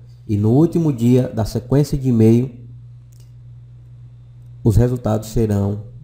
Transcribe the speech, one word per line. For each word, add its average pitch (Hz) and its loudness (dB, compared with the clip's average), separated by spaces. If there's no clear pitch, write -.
E 104 -2
no 107 2
último 165 2
dia 123 2
da - -4
sequência 139 -2
de 131 -4
e-mail, 117 4
os 113 2
resultados 120 -2
serão 104 -2